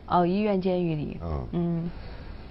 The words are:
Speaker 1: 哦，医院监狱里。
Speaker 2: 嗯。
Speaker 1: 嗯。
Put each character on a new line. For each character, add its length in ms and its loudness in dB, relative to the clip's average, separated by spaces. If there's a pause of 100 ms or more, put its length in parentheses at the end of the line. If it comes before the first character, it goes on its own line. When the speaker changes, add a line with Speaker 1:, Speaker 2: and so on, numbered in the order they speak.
Speaker 1:
哦， 180 6
医 140 2
院 220 2
监 200 2
狱 140 2
里。 260 -4
Speaker 2:
嗯。 300 -2
Speaker 1:
嗯。 400 0 (600)